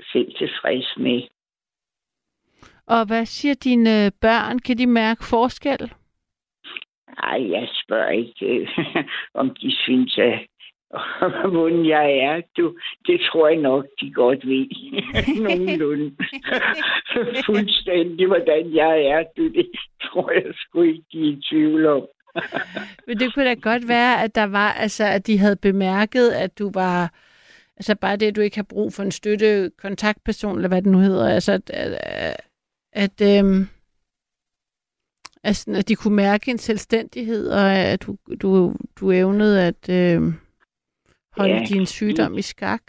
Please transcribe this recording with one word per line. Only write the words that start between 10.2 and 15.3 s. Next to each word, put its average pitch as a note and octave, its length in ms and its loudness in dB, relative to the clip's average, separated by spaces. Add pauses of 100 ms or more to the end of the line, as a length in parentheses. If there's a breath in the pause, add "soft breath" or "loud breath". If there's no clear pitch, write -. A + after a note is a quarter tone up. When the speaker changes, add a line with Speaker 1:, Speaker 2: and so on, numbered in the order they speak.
Speaker 1:
<laughs> - 600 -4
hvordan E3 320 2
jeg D3 320 2
er, D3 240 0 (160)
du. E3+ 180 0 (320 loud breath)
Det F3 140 2
tror D#3+ 260 4
jeg D#3+ 140 4
nok, C3+ 240 2 (160)
de C#3 120 -10
godt C3 340 2
ved. C3+ 180 0 (360)
<laughs> - 420 -2